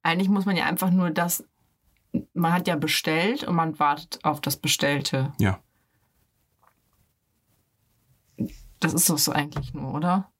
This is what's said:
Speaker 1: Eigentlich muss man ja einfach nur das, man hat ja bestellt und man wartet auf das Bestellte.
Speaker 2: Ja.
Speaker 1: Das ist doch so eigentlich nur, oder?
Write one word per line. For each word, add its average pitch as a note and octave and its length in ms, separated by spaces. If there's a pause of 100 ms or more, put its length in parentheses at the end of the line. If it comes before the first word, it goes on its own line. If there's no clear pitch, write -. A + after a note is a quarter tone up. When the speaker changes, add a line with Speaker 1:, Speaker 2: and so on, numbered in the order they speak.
Speaker 1:
Eigentlich F3+ 260
muss G3 160
man G3 100
ja D#3+ 100
einfach F3+ 240
nur F3 220
das, E3+ 320 (880)
man E3+ 200
hat F3 160
ja E3 80
bestellt E3 640
und F3 120
man D#3+ 220
wartet D3 460
auf D3 160
das C#3 160
Bestellte. C#3 840
Speaker 2:
Ja. F#2+ 220 (3250)
Speaker 1:
Das D#3+ 140
ist E3 160
doch D#3 80
so - 160
eigentlich D3 400
nur, C3+ 200
oder? F3 460